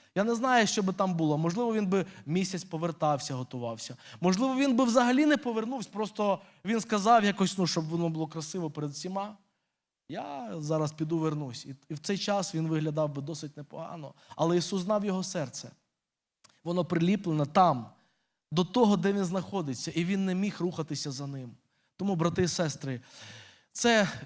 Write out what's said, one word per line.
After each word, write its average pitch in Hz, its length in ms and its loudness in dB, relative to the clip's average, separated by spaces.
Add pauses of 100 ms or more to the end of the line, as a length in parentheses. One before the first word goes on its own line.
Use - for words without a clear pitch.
(140)
Я 196 100 2
не 233 100 0
знаю, 240 320 4
що - 160 0
би 185 100 2
там 190 220 0
було. 151 240 2
Можливо, 190 360 0
він 208 120 0
би 185 200 2 (200)
місяць 175 380 -2
повертався, 156 720 -2
готувався. 123 640 -8 (240)
Можливо, 208 360 2
він 269 200 2
би 262 80 4
взагалі 247 420 4
не 294 100 6
повернувся, 220 560 -4
просто 202 480 -2 (240)
він 220 160 0
сказав 214 440 4
якось, 196 340 0
ну, 185 80 2
щоб 156 220 -2
воно 170 200 0
було 160 180 -4
красиво 160 440 -6
перед 147 200 -6
всіма: 196 460 -8 (720)
"Я 220 500 -10
зараз 156 340 -2
піду 160 260 -2
вернусь". 151 480 -4
І, 139 80 -12 (140)
і 160 60 -10
в 147 40 -8
цей 202 200 -4
час 202 360 -2
він 160 140 -2
виглядав 156 460 -2
би 139 80 -8
досить 151 340 -10
непогано. 147 580 -14 (220)
Але 165 200 4
Ісус 180 260 0
знав 202 220 0
його 190 180 0
серце. 143 480 -6 (920)
Воно 175 200 0
приліплене 170 640 2
там, 147 440 4 (640)
до 175 120 4
того, 208 320 4
де 185 160 2
він 202 120 0
знаходиться, 170 640 -4
і 165 140 0
він 190 200 0
не 185 100 0
міг 196 260 -2
рухатися 156 500 -4
за 135 160 -8
ним. 131 300 -12 (400)
Тому, 196 200 -2
брати 170 260 2
і 175 60 2
сестри, 139 520 -4 (720)
це 220 360 4 (180)